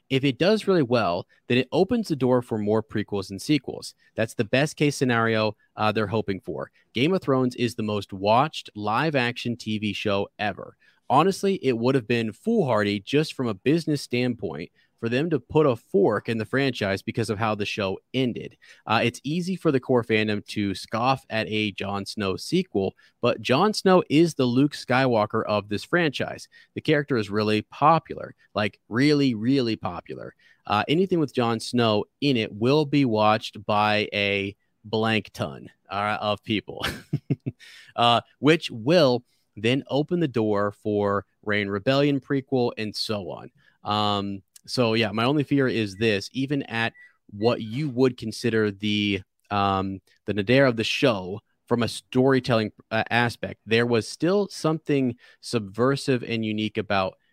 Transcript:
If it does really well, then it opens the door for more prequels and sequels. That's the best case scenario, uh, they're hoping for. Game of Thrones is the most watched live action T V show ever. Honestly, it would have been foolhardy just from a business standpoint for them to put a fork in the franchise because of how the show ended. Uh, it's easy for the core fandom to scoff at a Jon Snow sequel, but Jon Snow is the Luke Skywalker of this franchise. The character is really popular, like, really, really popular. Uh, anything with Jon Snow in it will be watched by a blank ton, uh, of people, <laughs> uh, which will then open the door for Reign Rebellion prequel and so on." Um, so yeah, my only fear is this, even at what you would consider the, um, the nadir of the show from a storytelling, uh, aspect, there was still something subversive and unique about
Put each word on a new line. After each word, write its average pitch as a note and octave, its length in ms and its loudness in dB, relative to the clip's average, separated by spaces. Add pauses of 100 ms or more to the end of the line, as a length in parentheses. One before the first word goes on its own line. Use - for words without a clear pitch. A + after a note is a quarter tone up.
If C3+ 140 0
it C3+ 160 0
does G#3 260 2
really F#3 160 4
well, G#2+ 460 0 (200)
then B2 120 2
it B2+ 120 -2
opens G3 360 0
the D#3+ 80 -2
door B2+ 260 2
for A#2+ 160 -6
more G#2+ 240 0
prequels G2+ 480 -6
and G2 100 -10
sequels. - 540 -4 (220)
That's A2 180 -2
the A#2 100 -2
best C3 320 0
case D3 200 0
scenario, A2+ 600 0 (200)
uh, G#2+ 160 0
they're G#2+ 160 -2
hoping G2+ 320 -2
for. C#2+ 320 -10 (220)
Game D3+ 200 2
of F#3 80 -2
Thrones C3 360 0
is A#2 180 -2
the A2+ 80 -6
most G#2 280 -4
watched G#2+ 600 0
live A#2 420 -2
action A#2+ 400 -2
T G#2+ 220 -4
V G#2 160 -2
show G2+ 340 -2 (120)
ever. - 380 -6 (340)
Honestly, F#3 500 2
it B2+ 160 0
would B2 160 2
have A#2+ 140 0
been A2+ 240 0
foolhardy G#2+ 680 0
just D3 360 -2
from B2 120 -2
a A2 60 -2
business D3+ 480 0
standpoint A2 720 -4 (280)
for A#2 80 -4
them C3+ 220 -2
to D3+ 100 0
put D#3 260 2
a A#2+ 120 2
fork D3+ 500 0
in A2+ 100 -2
the A2 80 -4
franchise A#2+ 560 0
because A2 280 -4
of G2+ 100 -4
how G#2+ 160 0
the G#2 100 -4
show F#2+ 320 -4 (160)
ended. B2 440 -4 (280)
Uh, A2 160 0
it's A#2+ 220 -2
easy F3 320 -4
for E3 160 0
the C3 80 2
core B2 240 2
fandom G#2+ 420 0
to G2+ 300 -4
scoff B2 540 -2
at A2 180 -4
a G#2+ 240 -2
Jon G2 340 -6
Snow G2 300 -4
sequel, G#2 600 -2 (260)
but A#2+ 200 0
Jon E3+ 320 2
Snow F#3 360 4
is D#3 240 4
the C3 120 0
Luke C3 280 2
Skywalker A#2+ 720 0
of G#2 240 -2
this G2+ 160 -6
franchise. D#3 640 -2 (260)
The B2 60 -6
character D3 340 0
is G#2 140 -2
really G#2+ 320 0
popular, - 720 0 (180)
like, G#2 240 -2 (120)
really, C#3 460 2
really A#2 420 0
popular. D2+ 580 -10 (320)
Uh, G#2 220 0
anything F3+ 300 2
with C#3+ 140 -2
Jon A#2 280 0
Snow A2+ 420 2 (160)
in C#3 160 2
it G#2+ 160 -2
will C3 320 2
be C#3+ 220 2
watched G#2+ 600 0
by G#2+ 480 2
a G2+ 400 0 (300)
blank A2 500 0
ton, C#2+ 360 -8 (200)
uh, G#2 300 -4
of G#2 240 -2
people, - 420 -4 (600)
<laughs> - 500 -16
uh, A#2+ 240 4 (200)
which D#3 300 2
will B2 540 2 (320)
then A#2 320 0
open D3+ 320 -2
the E3 80 0
door G#2 460 0 (100)
for G2+ 420 0 (160)
Reign G#2 280 -2
Rebellion C3+ 500 0
prequel C3 580 -2
and G#2+ 160 -6
so - 380 -6
on." B1 180 -14 (400)
Um, G2+ 540 -2 (240)
so A#2 260 0
yeah, A2+ 180 0
my A2 120 -2
only C#3+ 200 2
fear C3+ 240 2
is G2+ 280 -2
this, G#2 360 0
even C3+ 320 -4
at A2+ 300 -4 (380)
what G#2 300 0
you B2+ 280 -6
would B2+ 280 2
consider A2 520 -2
the, G#2 520 0 (280)
um, G2 500 0 (260)
the G#2 80 -4
nadir A#2+ 320 4
of B2 100 2
the A2 80 -2
show G#2 560 0 (260)
from A#2+ 160 0
a A2+ 60 0
storytelling, B2+ 840 0 (200)
uh, A2 180 0
aspect, A2+ 560 -2
there A2+ 220 4
was A#2 200 2
still F#3+ 420 0
something C#3+ 640 0 (260)
subversive A#2+ 800 -2
and A2+ 220 -4
unique G#2+ 320 -2
about G2 380 -2 (180)